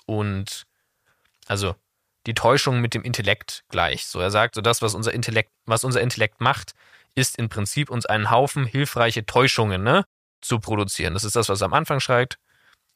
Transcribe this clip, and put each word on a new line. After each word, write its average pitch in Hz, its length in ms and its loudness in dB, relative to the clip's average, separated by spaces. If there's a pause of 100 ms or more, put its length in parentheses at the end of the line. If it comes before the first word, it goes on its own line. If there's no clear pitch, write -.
und, 104 640 -4 (800)
also 98 280 -2 (520)
die 117 80 -2
Täuschung 127 440 2
mit 120 140 -2
dem 120 80 -4
Intellekt - 680 -4
gleich. 85 360 -2
So, - 140 -8
er 92 100 0
sagt, 107 240 2
so 110 80 -8
das, 117 220 2
was 110 100 0
unser 110 200 -4
Intellekt, 113 380 -2 (140)
was 113 180 0
unser 127 180 0
Intellekt 113 380 -2
macht, - 340 0 (420)
ist - 240 0
im 113 100 -2
Prinzip 110 400 -4
uns 120 160 -4
einen 107 240 2
Haufen 131 380 2
hilfreiche 120 580 0
Täuschungen, 113 560 2
ne, 151 240 2 (360)
zu 120 180 -2
produzieren. 98 560 -2
Das 101 80 -4
ist 107 120 -4
das, 117 140 2
was 98 120 -2
er 104 40 2
am 80 80 0
Anfang 147 260 0
schreibt, 127 380 0 (580)